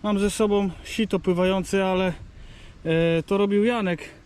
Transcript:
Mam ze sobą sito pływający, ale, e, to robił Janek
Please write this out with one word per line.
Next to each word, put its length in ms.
Mam 160
ze 100
sobą 400
sito 360
pływający, 640
ale, 300
e, 380
to 140
robił 260
Janek 380